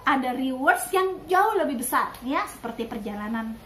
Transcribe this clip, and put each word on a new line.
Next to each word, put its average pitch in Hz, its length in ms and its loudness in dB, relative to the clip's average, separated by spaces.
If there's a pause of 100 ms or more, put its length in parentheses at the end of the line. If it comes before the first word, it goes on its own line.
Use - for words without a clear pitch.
ada 254 240 2
rewards 262 640 2
yang 381 320 2
jauh 403 320 4
lebih 269 240 0
besar, - 300 0 (100)
ya, 302 240 -2
seperti 226 400 -8
perjalanan 220 800 -6